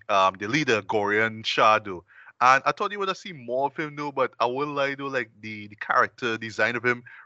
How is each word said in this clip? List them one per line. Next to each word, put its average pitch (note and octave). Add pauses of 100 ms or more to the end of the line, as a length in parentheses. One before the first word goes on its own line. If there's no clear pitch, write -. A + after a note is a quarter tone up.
um, F#2+
the G2+
leader, B2+
Gorian A2
Shadow. G#2+ (380)
And C3
I -
thought F#3+
you G3+
would G3
have F#3
seen D3+
more C3
of C#3
him, D3+
though, D3
but C3
I A#2
won't C#3
lie, C#3
though, C#3
like, B2
the, G#2+
the G#2
character A#2
design A2
of A2+
him B2 (240)